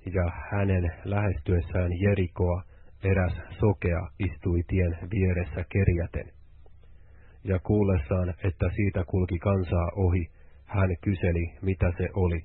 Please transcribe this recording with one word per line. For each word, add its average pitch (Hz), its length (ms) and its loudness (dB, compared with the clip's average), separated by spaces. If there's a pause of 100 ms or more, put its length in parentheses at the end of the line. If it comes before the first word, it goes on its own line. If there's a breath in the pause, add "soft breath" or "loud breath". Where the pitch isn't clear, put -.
Ja 90 260 -2 (180)
hänen 95 420 0 (120)
lähestyessään 95 840 0 (100)
Jerikoa 95 640 0 (420 soft breath)
eräs 92 360 2 (200)
sokea 87 480 2 (100)
istui 87 500 -2
tien 87 300 0 (120)
vieressä 92 580 0
kerjäten. 87 640 0 (1120 soft breath)
Ja 95 140 2
kuullessaan, 95 720 2
että 90 360 -2 (100)
siitä 98 280 0
kulki 92 340 0
kansaa 90 580 0
ohi, 90 300 2 (380 soft breath)
hän 92 360 0
kyseli, 87 640 0
mitä 92 360 2
se 90 160 0
oli. 87 300 2